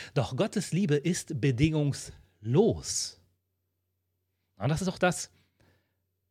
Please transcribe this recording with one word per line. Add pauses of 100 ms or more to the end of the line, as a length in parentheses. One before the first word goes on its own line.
(160)
Doch
Gottes
Liebe
ist
bedingungslos. (1400)
Und
das
ist
auch
das, (1000)